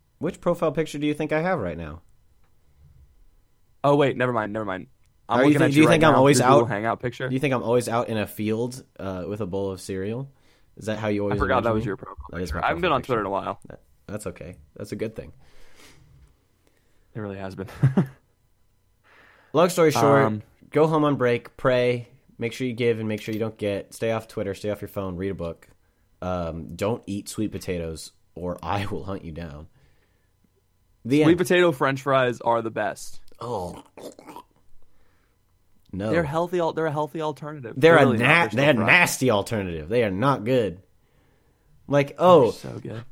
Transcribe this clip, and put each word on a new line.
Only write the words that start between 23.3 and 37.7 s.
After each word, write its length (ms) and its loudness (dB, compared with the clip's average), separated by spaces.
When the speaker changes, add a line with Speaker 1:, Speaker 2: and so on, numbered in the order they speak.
Speaker 1:
you 60 -4
don't 180 -6
get, 380 -4
stay 160 -2
off 160 -4
Twitter, 260 -6
stay 160 -6
off 120 -4
your 80 -10
phone, 260 -6
read 140 -4
a 60 -4
book. 320 -10
Um, 540 -6
don't 320 -4
eat 220 -8
sweet 220 -6
potatoes 600 -8
or 260 -8
I 240 -4
will 200 -6
hunt 200 -10
you 60 -12
down. 360 -14
The 200 4
Speaker 2:
Sweet 80 8
Speaker 1:
end. 80 4
Speaker 2:
potato 320 4
French 320 -2
fries 380 2
are 200 0
the 80 -6
best. 520 -6
Speaker 1:
Oh. 420 -8
No. 200 -6
Speaker 2:
They're 120 2
healthy 360 -2
al-, 140 0
they're 120 -4
a 60 -2
healthy 300 -4
alternative. 540 -10